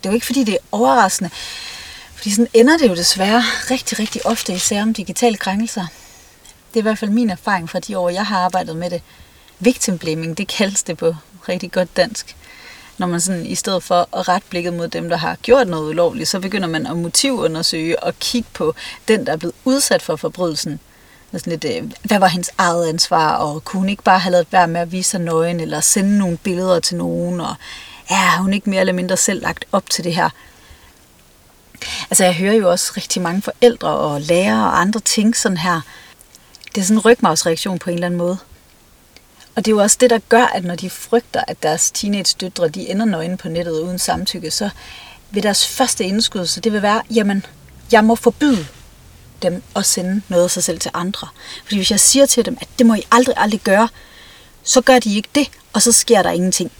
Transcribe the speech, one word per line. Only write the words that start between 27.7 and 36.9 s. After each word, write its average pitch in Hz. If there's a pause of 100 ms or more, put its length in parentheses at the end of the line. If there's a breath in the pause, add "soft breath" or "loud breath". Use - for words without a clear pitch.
er 180
hun 190
ikke 202
mere 190
eller 185
mindre 180
selv 190
lagt -
op 196
til -
det 170
her? 160 (1800 loud breath)
Altså, 190
jeg 180
hører 190
jo 202
også -
rigtig -
mange 180
forældre -
og 147
lærere 190
og 165
andre 208
tænke 220
sådan 190
her. 165 (920 loud breath)
Det 214
er 190
sådan 208